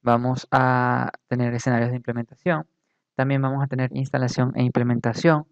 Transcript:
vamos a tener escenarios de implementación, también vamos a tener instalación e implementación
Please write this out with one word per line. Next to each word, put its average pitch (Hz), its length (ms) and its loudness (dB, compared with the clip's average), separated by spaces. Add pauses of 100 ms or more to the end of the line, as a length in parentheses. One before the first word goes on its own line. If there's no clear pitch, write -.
vamos 123 480 2
a 123 600 2 (160)
tener 123 260 -2
escenarios 120 380 0
de 123 60 -4
implementación, 123 680 -6 (480)
también 135 260 0
vamos 135 240 -2
a 139 40 -2
tener 127 260 -4
instalación 131 640 -2
e 127 80 0
implementación 123 880 0